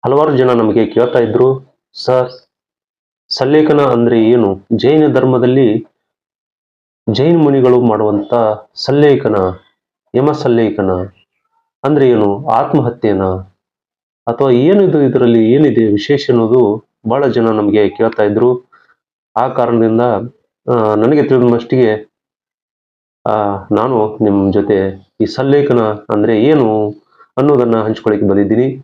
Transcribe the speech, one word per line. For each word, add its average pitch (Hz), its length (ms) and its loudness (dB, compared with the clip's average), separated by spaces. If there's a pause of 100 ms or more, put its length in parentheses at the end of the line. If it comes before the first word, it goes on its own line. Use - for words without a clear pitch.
ಹಲವಾರು 135 320 0
ಜನ 127 140 2
ನಮಗೆ 110 360 0
ಕೇಳ್ತಾ 120 320 0
ಇದ್ರು, 123 580 -2 (160)
"ಸರ್, 127 380 -2 (960)
ಸಲ್ಲೇಖನ 147 520 0
ಅಂದ್ರೆ 120 440 2
ಏನು? 110 360 0 (160)
ಜೈನ 139 380 2
ಧರ್ಮದಲ್ಲಿ 127 720 0 (1200)
ಜೈನ 147 280 2
ಮುನಿಗಳು 135 420 2
ಮಾಡುವಂತ 107 540 -2 (400)
ಸಲ್ಲೇಖನ, 139 600 0 (760)
ಯಮ 135 180 0
ಸಲ್ಲೇಖನ 113 580 -2 (920)
ಅಂದ್ರೆ 139 260 2
ಏನು? 110 380 0
ಆತ್ಮಹತ್ಯೆನಾ? 113 880 -2 (920)
ಅಥವಾ 131 220 0
ಏನಿದು, 156 520 2
ಇದರಲ್ಲಿ 117 500 2
ಏನಿದೆ 123 340 2
ವಿಶೇಷ?" 104 440 -2
ಅನ್ನೋದು 113 540 0 (240)
ಬಹಳ 139 180 -2
ಜನ 117 200 -2
ನಮಗೆ 104 420 0
ಕೇಳ್ತಾ 113 360 -2
ಇದ್ರು. 120 380 0 (720)
ಆ 123 120 -2
ಕಾರಣದಿಂದ, 117 520 0 (680)
ಆ, 110 240 0
ನನಗೆ 131 280 2
ತಿಳಿದ 123 300 2
ಮಟ್ಟಿಗೆ, 117 580 -2 (1160)
ಆ, 104 300 -2 (160)
ನಾನು 107 480 -2
ನಿಮ್ 98 320 0
ಜೊತೆ 95 560 -2 (120)
ಈ - 60 0
ಸಲ್ಲೇಖನ 135 560 0
ಅಂದ್ರೆ 107 600 -2
ಏನು 113 480 0 (460)
ಅನ್ನೋದನ್ನ 131 400 0
ಹಂಚ್ಕೊಳ್ಳಿಕ್ಕೆ 107 540 -2
ಬಂದಿದ್ದೀನಿ. 110 540 0